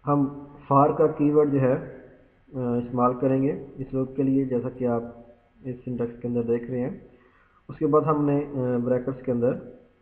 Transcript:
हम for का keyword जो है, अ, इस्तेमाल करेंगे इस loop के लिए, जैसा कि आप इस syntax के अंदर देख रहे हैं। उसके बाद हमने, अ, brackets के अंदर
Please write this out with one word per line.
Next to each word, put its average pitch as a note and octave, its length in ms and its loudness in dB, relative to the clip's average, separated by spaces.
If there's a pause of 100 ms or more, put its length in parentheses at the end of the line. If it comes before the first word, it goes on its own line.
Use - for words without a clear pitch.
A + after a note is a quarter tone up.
हम C#3+ 440 0 (240)
for C#3+ 260 4
का D#3 80 6
keyword D3 440 4
जो C#3 80 2
है, C3 180 4
अ, - 220 -10 (580)
इस्तेमाल B2 580 0
करेंगे C3+ 520 0 (120)
इस C3 160 -10
loop C3 220 -2
के C#3+ 60 0
लिए, C3+ 220 2
जैसा B2 240 -2
कि B2+ 160 -6
आप A#2 420 -2 (400)
इस B2 180 -10
syntax A#2+ 340 -6
के A#2+ 100 -6
अंदर A#2+ 140 0
देख A#2 280 -2
रहे B2 100 -4
हैं। C#3+ 260 -6 (640)
उसके D#3 160 -4
बाद D3+ 160 4
हमने, D3 420 2
अ, B2 340 -2
brackets B2+ 440 -2
के B2+ 100 -2
अंदर A#2+ 480 -2 (220)